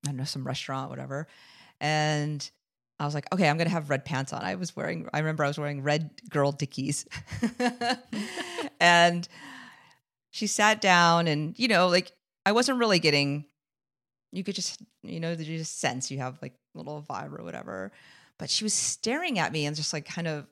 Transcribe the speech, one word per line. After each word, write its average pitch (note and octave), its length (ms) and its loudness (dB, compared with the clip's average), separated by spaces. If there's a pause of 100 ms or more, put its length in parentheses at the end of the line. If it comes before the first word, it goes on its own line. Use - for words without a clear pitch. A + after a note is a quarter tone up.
I - 40 4
don't C3+ 60 -6
know, C3 80 -4
some C3+ 220 -8
restaurant, C3+ 440 -6
whatever. C3+ 360 -10 (540)
And D3+ 680 0 (520)
I D3+ 60 -2
was D3 80 -4
like, - 180 -4
"Okay, F#3 160 4
I'm D3 80 4
gonna E3 140 2
have D#3 200 -2
red C3+ 140 0
pants C3+ 300 -4
on." - 100 -6
I F#2 120 -4
was F3+ 200 -8
wearing, E3 380 -6
I D3+ 60 0
remember D#3 240 0
I C#3+ 40 2
was C#3+ 100 -4
wearing D3 240 -4
red D3+ 280 0 (180)
girl C#3+ 240 2
dickies. C#3+ 580 -4
<laughs> - 640 -4 (1040)
And F3 460 6 (1040)
she - 160 -4
sat G#3+ 340 4
down E3+ 480 6
and, D3+ 300 -2
you B3 100 0
know, F#3 200 6
like, F3+ 240 2 (320)
I G3+ 80 4
wasn't B3 260 2
really A3 200 6
getting, C#3+ 480 2 (880)
you F#3 120 -6
could G3 100 -6
just, - 280 -6 (200)
you - 180 -8
know, E3 120 -4
you D#3+ 120 -6 (140)
just D#3+ 220 -8
sense B2+ 300 -4
you C3+ 80 -6
have, B2+ 240 -6
like, C3 120 -12 (200)
a - 40 -16
little D3+ 300 -10
vibe C#3+ 300 -10
or - 60 -12
whatever. F#2 480 -10 (460)
But - 120 -8
she - 140 0
was G#3+ 100 -2
staring C#4 640 -2
at D#3+ 140 0
me D3+ 140 -2
and D3 100 -4
just, D3+ 160 -4
like, D3+ 140 -8
kind E3+ 200 -6
of, D3+ 260 -6